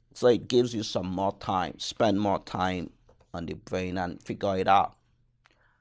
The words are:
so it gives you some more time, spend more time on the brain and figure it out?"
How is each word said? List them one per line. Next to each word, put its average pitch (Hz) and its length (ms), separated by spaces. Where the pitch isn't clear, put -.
so - 120
it 104 220
gives 120 260
you 107 80
some 92 240
more 95 320
time, 92 400
spend 104 400
more 98 220
time 92 500
on 85 140
the 76 80
brain 92 420
and 90 240
figure 98 360
it 95 100
out?" 98 300